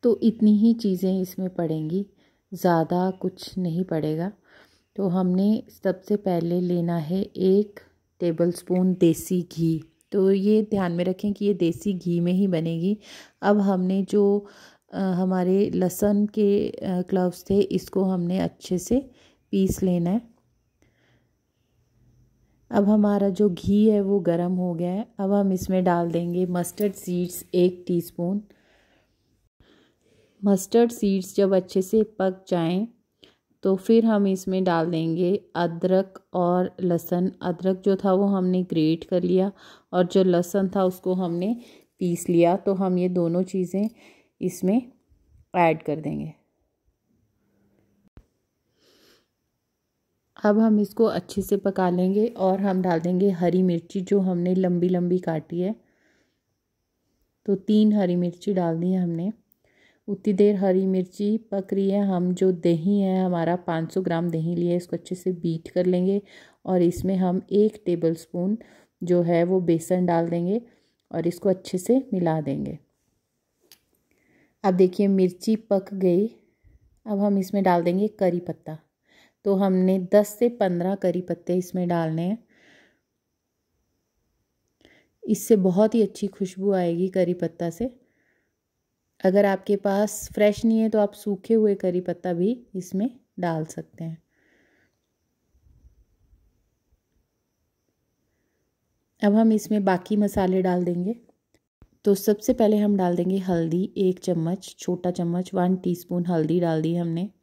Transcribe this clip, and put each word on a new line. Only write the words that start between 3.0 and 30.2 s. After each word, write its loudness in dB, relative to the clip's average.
कुछ -8
नहीं -2
पड़ेगा। -4
तो -4
हमने 0
सबसे -2
पहले -2
लेना -2
है -4
एक 0
टेबलस्पून 0
देसी 2
घी। -2
तो 2
ये 2
ध्यान -2
में -2
रखें -4
कि -6
ये 2
देसी -2
घी -2
में 0
ही 2
बनेगी। -2
अब 4
हमने 0
जो, 0
अ, -8
हमारे 0
लहसुन 0
के, 0
अ, -6
क्लव्स -2
थे, 4
इसको -2
हमने -2
अच्छे -4
से -2
पीस 0
लेना 0
है। 0
अब 2
हमारा 4
जो 2
घी 2
है 2
वो 0
गर्म 0
हो -2
गया -4
है। -8
अब 0
हम 2
इसमें -2
डाल 2
देंगे -2
मस्टर्ड -4
सीड्स -6
एक 2
टीस्पून। -4